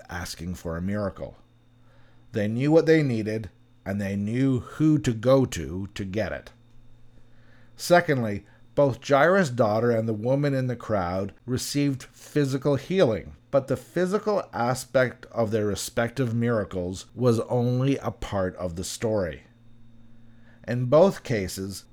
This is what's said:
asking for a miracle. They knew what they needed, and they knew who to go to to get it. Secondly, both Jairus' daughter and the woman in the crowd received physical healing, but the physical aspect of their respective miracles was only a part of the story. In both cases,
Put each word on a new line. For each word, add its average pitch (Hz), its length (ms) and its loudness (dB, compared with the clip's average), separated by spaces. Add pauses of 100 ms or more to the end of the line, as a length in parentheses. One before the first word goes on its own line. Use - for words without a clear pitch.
asking 87 460 -10
for 82 200 -8
a 82 60 -6
miracle. 98 560 -6 (920)
They 104 160 -2
knew 123 240 0
what 156 160 6
they 160 160 6
needed, 110 480 -2 (340)
and 98 160 -4
they 98 140 -2
knew 120 460 0
who 156 360 2
to 135 160 0
go 127 320 4
to 90 480 -6
to 107 100 -8
get 95 280 -4
it. 69 180 -10 (1300)
Secondly, 131 680 2 (300)
both 139 340 0
Jairus' 156 440 4
daughter 117 400 2
and 113 180 0
the 113 40 0
woman 135 420 0
in 131 100 -2
the 123 100 -4
crowd 98 560 -2 (140)
received 139 680 -2
physical 139 640 -2
healing, 120 600 0 (160)
but 135 160 2
the 131 100 0
physical 190 640 -2 (100)
aspect 123 760 0
of 110 240 0
their 107 160 2
respective 117 640 -2
miracles 98 800 -2
was 117 280 2
only 123 560 0
a - 120 -6
part 95 460 -4
of 87 220 -6
the 92 60 -4
story. 95 600 -4 (1200)
In 123 180 -2
both 160 360 4
cases, 98 720 -4